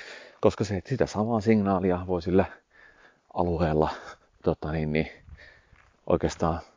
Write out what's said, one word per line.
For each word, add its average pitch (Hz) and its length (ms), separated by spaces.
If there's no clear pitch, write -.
Koska 104 220
se, 98 140
että - 120
sitä 117 160
samaa 107 360
signaalia 95 680
voi 90 140
sillä 92 240
alueella, 80 560
tota 80 280
niin, 78 220
niin, 78 180
oikeastaan 80 500